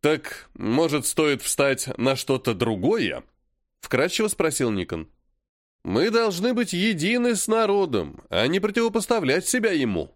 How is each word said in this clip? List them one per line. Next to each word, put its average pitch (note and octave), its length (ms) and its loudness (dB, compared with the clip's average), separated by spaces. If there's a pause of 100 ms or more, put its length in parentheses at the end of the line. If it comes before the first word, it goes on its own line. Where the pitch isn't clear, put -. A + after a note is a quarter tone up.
"Так, - 540 -2
может, C#3+ 520 0
стоит D3 340 2
встать - 560 0
на C3 200 2
что-то B2+ 360 0
другое?" A2 720 0 (560)
вкратчиво F3+ 480 0
спросил D3 420 0
Никон. E2+ 400 -4 (760)
"Мы C3 240 2
должны A3 440 0
быть A3+ 200 -2
едины G#3+ 640 0
с - 100 -4
народом, G3 840 0
а G2+ 180 2
не F3 120 2
противопоставлять G3+ 880 0
себя A3 240 0
ему". A2+ 440 -2